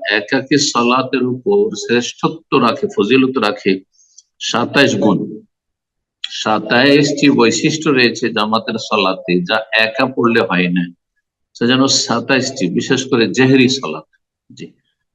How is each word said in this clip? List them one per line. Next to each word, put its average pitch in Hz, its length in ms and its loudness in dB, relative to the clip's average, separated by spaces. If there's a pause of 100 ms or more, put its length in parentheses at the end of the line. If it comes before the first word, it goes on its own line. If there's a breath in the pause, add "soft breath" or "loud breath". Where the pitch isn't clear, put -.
(120)
একাকী - 460 0
সালাতের 123 680 0
উপর 110 520 0
শ্রেষ্ঠত্ব - 840 -2
রাখে, 113 300 0
ফজিলত 127 500 0
রাখে 104 460 -2 (560 soft breath)
সাতাইশ 117 560 0
গুণ। 101 440 -2 (920)
সাতাইশটি 143 1000 2
বৈশিষ্ট্য 123 600 2
রয়েছে 123 440 0
জামাতের 110 440 -2
সালাতে, 92 640 -2
যা 110 320 -2
একা 110 320 0
পড়লে 120 360 0
হয় 90 260 0
না, 87 260 -2 (600)
সেজন্য 127 340 2
সাতাইশটি, 120 800 -2
বিশেষ 120 420 -2
করে 113 240 0
জেহরি 131 360 4
সালাত। 78 340 -6 (500)
জি, - 180 -18 (420)